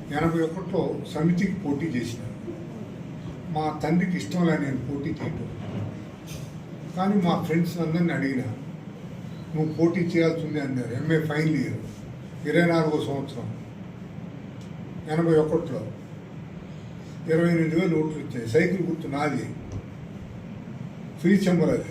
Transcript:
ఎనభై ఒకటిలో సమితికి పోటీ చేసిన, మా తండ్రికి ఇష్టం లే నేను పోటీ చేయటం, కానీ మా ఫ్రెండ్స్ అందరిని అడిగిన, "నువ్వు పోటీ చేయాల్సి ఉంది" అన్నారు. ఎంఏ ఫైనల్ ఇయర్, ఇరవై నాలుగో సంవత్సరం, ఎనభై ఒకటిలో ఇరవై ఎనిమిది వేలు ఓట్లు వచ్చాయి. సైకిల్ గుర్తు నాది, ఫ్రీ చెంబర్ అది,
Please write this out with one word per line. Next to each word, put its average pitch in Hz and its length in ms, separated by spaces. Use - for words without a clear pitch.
ఎనభై 160 260
ఒకటిలో 160 560
సమితికి 175 380
పోటీ 143 340
చేసిన, 117 340
మా 156 340
తండ్రికి 175 340
ఇష్టం 175 300
లే 151 100
నేను 135 200
పోటీ 143 320
చేయటం, - 400
కానీ 196 260
మా 165 220
ఫ్రెండ్స్ 165 340
అందరిని 165 360
అడిగిన, 135 300
"నువ్వు 156 180
పోటీ 170 280
చేయాల్సి 160 460
ఉంది" 147 120
అన్నారు. 127 280
ఎంఏ 156 380
ఫైనల్ 156 300
ఇయర్, 113 240
ఇరవై 170 240
నాలుగో 156 340
సంవత్సరం, 127 500
ఎనభై 160 260
ఒకటిలో 135 500
ఇరవై 165 200
ఎనిమిది 165 260
వేలు 170 200
ఓట్లు 143 280
వచ్చాయి. 117 260
సైకిల్ 175 380
గుర్తు 156 200
నాది, 135 480
ఫ్రీ 185 160
చెంబర్ 175 340
అది, - 220